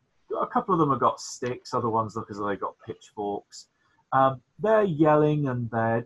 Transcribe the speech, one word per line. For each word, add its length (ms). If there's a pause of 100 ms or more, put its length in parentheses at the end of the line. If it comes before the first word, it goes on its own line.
(400)
a 60
couple 300
of 40
them 120
have 80
got 200
sticks, 540
other 160
ones 260
look 140
as 80
though 100
they've 120
got 160 (100)
pitchforks. 840 (460)
Um, 260 (200)
they're 240
yelling 680
and 200
they're, 360